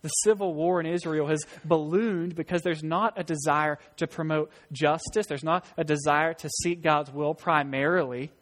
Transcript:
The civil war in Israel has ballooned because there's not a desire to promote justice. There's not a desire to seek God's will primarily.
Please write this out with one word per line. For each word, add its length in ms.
The 80
civil 320
war 240
in 80
Israel 400
has 180
ballooned 720
because 260
there's 220
not 340
a 60
desire 560
to 100
promote 460
justice. 560
There's 160
not 240
a 60
desire 520
to 140
seek 180
God's 300
will 240
primarily. 960